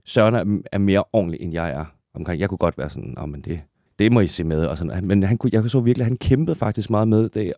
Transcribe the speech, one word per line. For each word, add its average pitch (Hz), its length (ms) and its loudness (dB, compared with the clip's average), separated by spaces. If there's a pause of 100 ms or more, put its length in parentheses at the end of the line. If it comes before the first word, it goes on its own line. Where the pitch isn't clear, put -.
Søren 110 300 2
er, 101 260 0 (120)
er 98 60 -2
mere 98 340 4
ordentlig, 85 280 0
end 87 120 -8
jeg 85 180 -4
er 71 140 -6 (300)
omkring. 87 260 -6
Jeg 98 80 0
kunne 95 100 -6
godt 85 200 0
være 76 120 -6
sådan, - 260 -12
"Nå, - 100 -10
men 73 140 -10
det, 80 200 -8 (380)
det 110 140 4
må 120 80 6
I 95 60 4
se 82 180 -4
med," 80 220 0
og 73 120 -4
sådan. 87 280 -6
Men 98 160 4
han 107 160 2
kunne, 127 140 0
jeg 110 180 2
så 131 100 2
virkelig, 120 240 2
at 113 40 0
han 123 80 -2
kæmpede 156 400 2
faktisk 104 340 -4
meget 110 180 2
med 110 200 4
det, 104 300 -4